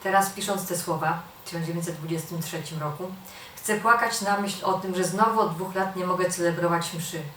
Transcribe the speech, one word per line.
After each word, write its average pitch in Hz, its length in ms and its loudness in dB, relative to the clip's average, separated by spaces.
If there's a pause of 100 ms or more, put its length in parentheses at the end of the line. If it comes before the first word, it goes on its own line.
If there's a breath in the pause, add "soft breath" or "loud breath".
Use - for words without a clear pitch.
Teraz, 196 260 4
pisząc 190 380 -2
te 175 100 -2
słowa 160 420 0 (220)
w - 40 -16
tysiąc 170 200 -4
dziewięćset 170 300 -2
dwudziestym 160 460 -4
trzecim 160 380 -6
roku, 151 320 -4 (440 loud breath)
chcę - 200 -2
płakać 226 460 4
na 202 160 2
myśl 202 280 -2
o 190 80 4
tym, 185 220 -2
że 185 80 2
znowu 202 380 4
od 165 140 2
dwóch 185 200 -4
lat 190 200 0
nie 180 100 -2
mogę 180 240 2
celebrować 170 640 2
mszy. 160 280 -6 (160)